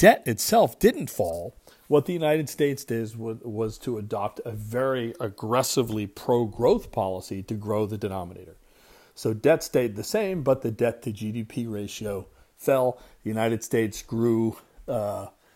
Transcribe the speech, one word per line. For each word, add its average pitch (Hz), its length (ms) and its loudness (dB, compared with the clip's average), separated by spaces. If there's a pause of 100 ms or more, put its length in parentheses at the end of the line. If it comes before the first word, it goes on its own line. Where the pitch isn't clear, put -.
debt 220 220 10
itself 151 520 2
didn't 240 320 2
fall. 87 460 -4 (320)
What 147 160 6
the 185 80 -4
United 156 380 0
States 143 340 0
did 113 320 -4
was, 113 260 -8
was 110 360 -4
to 123 180 -6
adopt 104 480 -6
a 117 80 -8
very 117 680 -2
aggressively 113 880 0
pro-growth 120 840 2
policy 95 520 -4
to 113 100 -6
grow 107 320 -2
the 107 100 -6
denominator. 92 600 -8 (580)
So - 180 -2
debt 143 320 4
stayed 120 320 0
the 104 80 -8
same, 190 380 -2
but 131 180 2
the 123 100 -2
debt 117 320 -2
to 117 100 -6
G 107 200 -6
D 113 120 -6
P 117 220 -6
ratio 101 600 -8 (300)
fell. 127 440 2 (220)
The 104 80 -4
United 110 340 0
States 113 380 0
grew, 113 560 2 (280)
uh, 101 400 -4 (300)